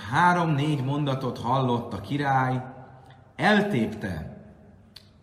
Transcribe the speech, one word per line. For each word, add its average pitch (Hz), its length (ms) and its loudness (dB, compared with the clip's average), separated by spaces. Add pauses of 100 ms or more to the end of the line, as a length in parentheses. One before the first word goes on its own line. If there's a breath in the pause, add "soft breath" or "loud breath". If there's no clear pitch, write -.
(100)
három-négy 156 760 2
mondatot 135 540 -2
hallott 120 540 0
a 98 80 -6
király, 131 640 0 (720 loud breath)
eltépte 110 1040 0 (800)